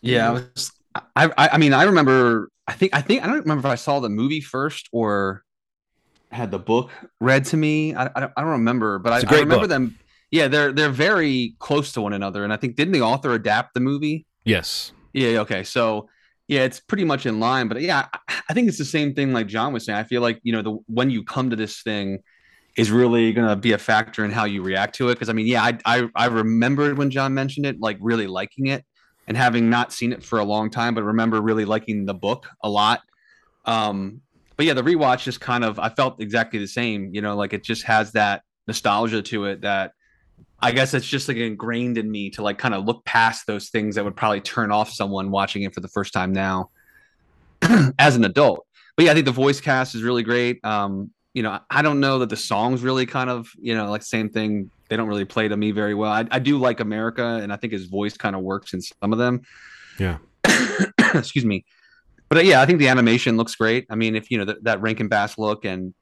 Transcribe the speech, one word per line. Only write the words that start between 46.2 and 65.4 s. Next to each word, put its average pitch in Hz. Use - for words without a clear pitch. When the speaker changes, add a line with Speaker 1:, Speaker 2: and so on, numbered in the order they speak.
Speaker 1:
now 95
<clears throat> 165
as 139
an 117
adult. 101
But 165
yeah, 160
I -
think 156
the 131
voice 135
cast 131
is 113
really 120
great. 120
Um, 101
you -
know, 107
I, 101
I 143
don't 147
know 135
that 120
the 107
songs 117
really 131
kind 127
of, 120
you 117
know, 107
like, 107
same 110
thing, 107
they 110
don't 110
really 101
play 107
to 104
me 107
very 104
well. 107
I, 113
I 131
do 139
like 123
America, 113
and 101
I -
think 107
his 95
voice 101
kinda 98
works 95
in 92
some -
of 110
them. 123
Speaker 3:
Yeah. 90
Speaker 1:
<coughs> -
Excuse 131
me. 101
But, 156
uh, -
yeah, 165
I 135
think 165
the 139
animation 120
looks 117
great. 117
I 110
mean, 110
if, 107
you 123
know, 101
th-, 101
that 107
Rankin 110
Bass 104
look 107